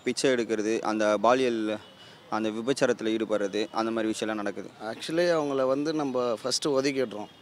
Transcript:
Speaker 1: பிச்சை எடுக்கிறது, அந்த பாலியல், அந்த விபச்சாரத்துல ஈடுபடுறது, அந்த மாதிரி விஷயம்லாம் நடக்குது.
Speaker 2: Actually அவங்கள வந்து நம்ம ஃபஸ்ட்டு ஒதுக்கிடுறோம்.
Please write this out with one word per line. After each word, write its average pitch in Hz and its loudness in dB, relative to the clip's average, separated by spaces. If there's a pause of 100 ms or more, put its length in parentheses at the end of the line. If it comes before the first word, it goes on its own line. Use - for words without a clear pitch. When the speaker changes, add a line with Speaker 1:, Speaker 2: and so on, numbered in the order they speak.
Speaker 1:
பிச்சை 127 0
எடுக்கிறது, 110 0 (160)
அந்த 107 0 (220)
பாலியல், 123 2 (720)
அந்த 110 0
விபச்சாரத்துல 117 0
ஈடுபடுறது, 104 0 (200)
அந்த 113 0
மாதிரி 110 0
விஷயம்லாம் 107 -4
நடக்குது. 101 -6 (220)
Speaker 2:
Actually 160 -2 (100)
அவங்கள 139 0
வந்து 147 0 (100)
நம்ம 127 0 (160)
ஃபஸ்ட்டு 139 0
ஒதுக்கிடுறோம். 127 0 (120)